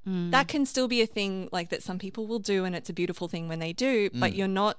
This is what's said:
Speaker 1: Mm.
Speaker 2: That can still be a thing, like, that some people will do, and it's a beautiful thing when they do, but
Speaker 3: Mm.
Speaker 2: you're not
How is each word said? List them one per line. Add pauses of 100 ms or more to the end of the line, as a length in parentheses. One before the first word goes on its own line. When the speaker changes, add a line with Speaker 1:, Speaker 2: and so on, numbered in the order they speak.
Speaker 1:
Mm.
Speaker 2:
That
can
still
be
a
thing,
like,
that
some
people
will
do,
and
it's
a
beautiful
thing
when
they
do,
but
Speaker 3:
Mm.
Speaker 2:
you're
not